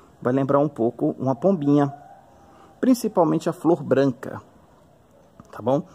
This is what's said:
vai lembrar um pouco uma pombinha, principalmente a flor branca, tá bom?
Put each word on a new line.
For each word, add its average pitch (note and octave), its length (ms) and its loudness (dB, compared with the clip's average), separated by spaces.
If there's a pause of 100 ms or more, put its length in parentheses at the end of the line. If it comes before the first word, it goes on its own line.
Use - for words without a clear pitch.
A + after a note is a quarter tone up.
(220)
vai B2 120 -2
lembrar C#3 260 0
um D3+ 80 0
pouco C#3 500 -2
uma C3 180 -2
pombinha, C#3+ 580 0 (880)
principalmente G3+ 640 0
a D#3+ 60 -4
flor D#3+ 300 0
branca, C3 580 -2 (1120)
tá - 100 -16
bom? C3 220 0 (120)